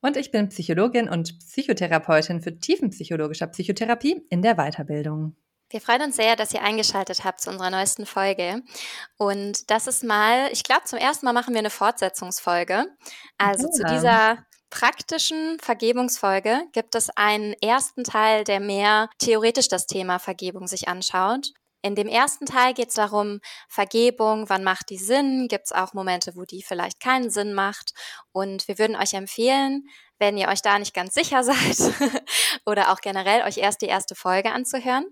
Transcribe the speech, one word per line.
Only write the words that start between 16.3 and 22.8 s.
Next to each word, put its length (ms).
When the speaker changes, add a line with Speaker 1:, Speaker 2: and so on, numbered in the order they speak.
Speaker 2:
gibt 240
es 220
einen 440
ersten 440
Teil, 400
der 160
mehr 560
theoretisch 500
das 180
Thema 340
Vergebung 480
sich 200
anschaut. 640
In 140
dem 140
ersten 360
Teil 280
geht's 220